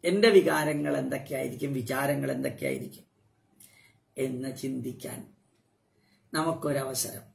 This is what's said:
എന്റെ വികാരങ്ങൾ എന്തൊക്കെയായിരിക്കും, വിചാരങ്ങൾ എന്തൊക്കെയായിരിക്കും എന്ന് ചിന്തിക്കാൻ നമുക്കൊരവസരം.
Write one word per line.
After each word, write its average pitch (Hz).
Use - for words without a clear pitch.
എന്റെ 202
വികാരങ്ങൾ 151
എന്തൊക്കെയായിരിക്കും, 131
വിചാരങ്ങൾ 135
എന്തൊക്കെയായിരിക്കും 67
എന്ന് 131
ചിന്തിക്കാൻ 127
നമുക്കൊരവസരം. 143